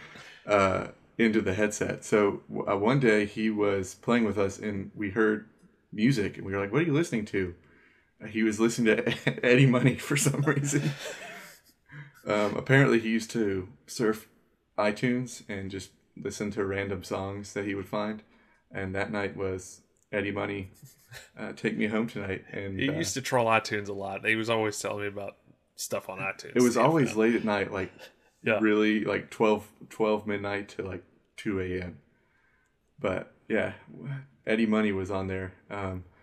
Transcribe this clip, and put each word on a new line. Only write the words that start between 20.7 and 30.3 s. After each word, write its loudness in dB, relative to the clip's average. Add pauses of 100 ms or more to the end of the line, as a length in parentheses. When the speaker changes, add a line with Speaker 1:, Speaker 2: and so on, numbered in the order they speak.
Speaker 1:
uh, -10
Take -4
Me 0
Home 0
Tonight." -8
And, -8
Speaker 2:
He 0
Speaker 1:
uh, -2
Speaker 2:
used -4
to -4
troll 2
iTunes 0
a -8
lot. -8
He 4
was -2
always 0
telling -4
me -6
about -10 (400)
stuff -6
on -8
iTunes. -8
Speaker 1:
it 6
was 4
Speaker 2:
Yeah. 4
Speaker 1:
always 4
late 6
at 0
night, 0
like, -4 (520)
Speaker 2:
Yeah. 2
Speaker 1:
really, 4
like, -2
twelve, 2 (220)
twelve 0
midnight -4